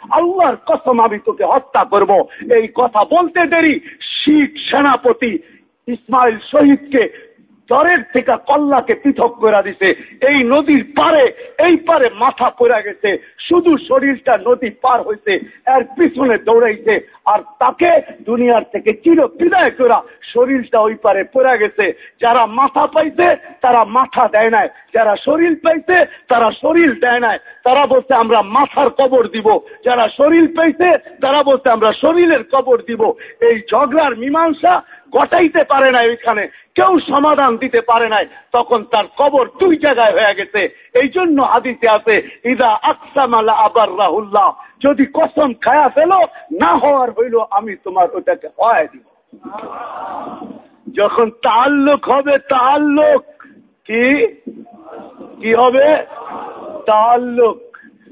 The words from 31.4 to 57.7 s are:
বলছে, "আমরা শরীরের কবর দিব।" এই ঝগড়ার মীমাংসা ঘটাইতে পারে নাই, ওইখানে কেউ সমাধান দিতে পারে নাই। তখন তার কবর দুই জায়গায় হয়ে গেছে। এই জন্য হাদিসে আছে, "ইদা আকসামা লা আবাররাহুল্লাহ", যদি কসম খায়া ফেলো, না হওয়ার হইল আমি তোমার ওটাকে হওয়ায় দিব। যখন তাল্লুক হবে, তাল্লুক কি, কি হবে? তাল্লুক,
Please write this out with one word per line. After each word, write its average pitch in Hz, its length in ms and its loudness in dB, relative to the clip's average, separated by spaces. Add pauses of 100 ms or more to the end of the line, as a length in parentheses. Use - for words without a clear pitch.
বলছে, 269 260 0
"আমরা 214 240 2
শরীরের 330 500 0
কবর 262 380 0
দিব।" 220 320 -4 (280)
এই 233 200 2 (100)
ঝগড়ার 269 460 0
মীমাংসা 311 680 -2 (280)
ঘটাইতে 320 520 0
পারে 269 280 2
নাই, 240 180 2
ওইখানে 226 380 -4 (280)
কেউ 359 240 2
সমাধান 285 580 0
দিতে 240 240 -2
পারে 233 280 0
নাই। 208 160 -2 (260)
তখন 233 320 -2
তার 208 200 -2 (140)
কবর 277 300 0 (120)
দুই 349 180 2
জায়গায় 240 340 2
হয়ে 202 220 0
গেছে। 190 420 -6 (180)
এই 262 160 2
জন্য 330 320 0
হাদিসে 240 480 -2
আছে, 214 540 -2
"ইদা 233 380 0
আকসামা 254 600 -2
লা 220 120 0
আবাররাহুল্লাহ", 202 1040 0 (280)
যদি 277 300 2
কসম 294 480 -2
খায়া 269 280 2
ফেলো, 349 300 0 (400)
না 302 80 0
হওয়ার 269 440 0
হইল 226 280 -2 (120)
আমি 208 320 -6
তোমার 185 280 -2
ওটাকে 175 360 -6
হওয়ায় 185 460 -2
দিব। 127 80 -20 (1900)
যখন 214 360 0
তাল্লুক 277 800 0
হবে, 277 280 0
তাল্লুক 285 840 0 (640)
কি, 247 420 0 (1120)
কি 220 120 -2
হবে? 262 440 2 (880)
তাল্লুক, 240 760 0 (500)